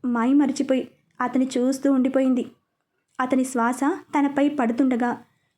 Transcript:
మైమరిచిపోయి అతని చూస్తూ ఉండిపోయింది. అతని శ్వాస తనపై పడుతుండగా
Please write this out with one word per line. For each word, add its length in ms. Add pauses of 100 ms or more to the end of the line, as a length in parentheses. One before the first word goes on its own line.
మైమరిచిపోయి 840 (320)
అతని 280 (100)
చూస్తూ 340
ఉండిపోయింది. 540 (760)
అతని 240
శ్వాస 400
తనపై 640
పడుతుండగా 760 (360)